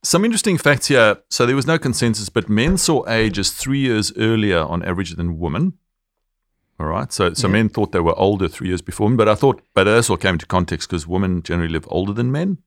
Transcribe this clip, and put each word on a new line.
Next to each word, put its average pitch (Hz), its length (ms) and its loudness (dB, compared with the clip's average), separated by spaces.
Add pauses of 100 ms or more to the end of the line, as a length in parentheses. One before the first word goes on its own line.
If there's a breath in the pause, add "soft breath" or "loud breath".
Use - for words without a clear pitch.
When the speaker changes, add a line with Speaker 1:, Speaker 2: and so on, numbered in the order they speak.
Speaker 1:
Some 185 200 2
interesting 214 340 0
facts 143 280 0
here. 113 300 4 (120)
So - 160 0
there 123 120 2
was 135 100 0
no 160 100 2
consensus, 113 520 -2
but 107 200 -4
men 131 300 2
saw 156 300 0
age 110 280 0
as 98 140 -2
three 139 300 -4
years 113 360 0
earlier 107 440 2
on 80 240 -4
average 87 320 -4
than 85 240 -4
women. 87 320 -2 (1040)
All 78 80 -6
right. 85 260 -6
So, 87 220 0
so - 140 -2
Speaker 2:
Yeah. 92 60 2
Speaker 1:
men 110 140 2
thought 104 220 -2
they 95 80 -2
were 82 180 0
older 98 300 2
three - 220 -6
years 90 120 -2
before - 260 -4
women, 120 100 2
but 110 120 4
I 107 60 4
thought, 135 260 2 (140)
but 95 140 4
it 104 80 4
also 113 200 2
came 92 180 0
into 82 120 -4
context 85 420 -2
'cause 82 200 -6
women 92 340 -2
generally 85 300 -2
live 80 160 -4
older 95 240 -2
than 120 180 -2
men. 165 360 -2